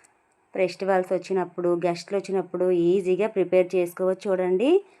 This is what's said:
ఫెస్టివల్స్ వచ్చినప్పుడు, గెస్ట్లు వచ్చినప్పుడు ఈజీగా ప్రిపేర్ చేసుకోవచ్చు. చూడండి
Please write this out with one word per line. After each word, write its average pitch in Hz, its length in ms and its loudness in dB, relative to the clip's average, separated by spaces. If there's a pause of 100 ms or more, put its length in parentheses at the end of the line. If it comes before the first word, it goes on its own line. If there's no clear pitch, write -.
(560)
ఫెస్టివల్స్ 185 600 0
వచ్చినప్పుడు, 175 540 -4 (160)
గెస్ట్లు 170 340 -4
వచ్చినప్పుడు 180 460 -4 (240)
ఈజీగా 185 460 0
ప్రిపేర్ 180 380 2
చేసుకోవచ్చు. 185 520 -2
చూడండి 185 440 0 (300)